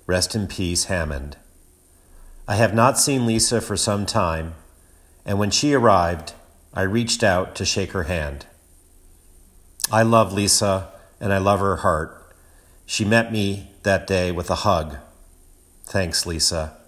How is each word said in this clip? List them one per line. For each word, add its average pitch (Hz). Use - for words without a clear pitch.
Rest 90
in 101
peace, 90
Hammond. 73
I 104
have 104
not 117
seen 131
Lisa 113
for 101
some 101
time, 82
and 101
when 104
she 147
arrived, 90
I 90
reached 113
out 92
to 101
shake 92
her 92
hand. 73
I 110
love 113
Lisa, 98
and 98
I 98
love 98
her 95
heart. 85
She -
met 113
me 98
that 98
day 90
with 87
a 87
hug. 78
Thanks, 90
Lisa. 82